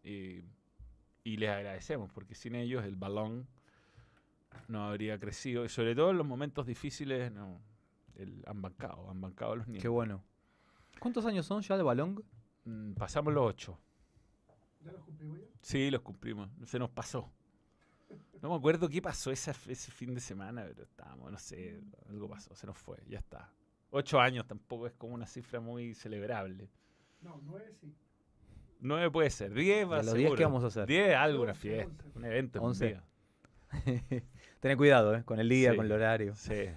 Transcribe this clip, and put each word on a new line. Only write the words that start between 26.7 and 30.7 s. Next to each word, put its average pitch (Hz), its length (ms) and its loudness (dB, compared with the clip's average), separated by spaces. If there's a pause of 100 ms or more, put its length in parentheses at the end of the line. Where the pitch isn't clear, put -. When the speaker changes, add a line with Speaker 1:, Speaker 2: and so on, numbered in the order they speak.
Speaker 3:
No, 160 240 -18
nueve 208 340 -14
sí. 151 160 -20 (840)
Speaker 1:
Nueve 156 300 2
puede 151 180 6
ser, 101 240 -4
diez 190 340 4
va 165 100 0
Speaker 2:
¿Y 143 40 4
a - 20 0
los 113 120 2
diez 123 100 6
Speaker 1:
seguro. 143 140 6
Speaker 2:
qué 165 60 8
vamos 131 200 4
a 117 40 2
hacer? 110 180 -2